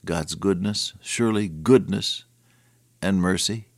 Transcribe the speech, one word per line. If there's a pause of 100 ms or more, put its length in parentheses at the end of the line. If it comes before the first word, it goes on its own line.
God's
goodness,
surely
goodness (760)
and
mercy (100)